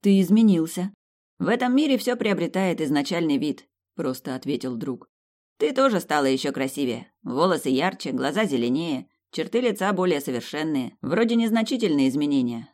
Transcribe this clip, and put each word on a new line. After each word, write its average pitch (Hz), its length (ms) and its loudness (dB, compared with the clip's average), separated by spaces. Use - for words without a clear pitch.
"Ты 196 200 6
изменился". 185 720 4
"В - 100 -2
этом 247 280 0
мире 277 220 4
всё 247 180 -2
приобретает 190 640 -2
изначальный 151 580 0
вид", 147 280 -4
просто 131 400 -6
ответил 127 420 -6
друг. 123 300 -8
"Ты 151 160 0
тоже 254 260 2
стала 151 260 0
ещё 135 260 0
красивее. 135 600 -4
Волосы 151 460 0
ярче, 151 420 -2
глаза 143 340 -2
зеленее, 135 640 -2
черты 220 300 -2
лица 202 320 0
более 180 280 0
совершенные. 143 800 -4
Вроде 220 340 0
незначительные 220 760 2
изменения, 127 640 -2